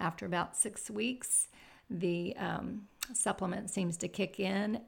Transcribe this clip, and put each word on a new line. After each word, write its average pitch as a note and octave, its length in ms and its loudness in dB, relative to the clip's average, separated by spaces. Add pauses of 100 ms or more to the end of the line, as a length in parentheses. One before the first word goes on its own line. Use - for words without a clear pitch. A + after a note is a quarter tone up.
After E3+ 260 0
about E3+ 300 0
six - 340 0
weeks, A3+ 560 2 (420)
the, F3 480 2
um, F3+ 520 -2 (240)
supplement - 560 0
seems F3 300 0
to F3+ 100 -2
kick F#3 320 -2
in, G#3 480 2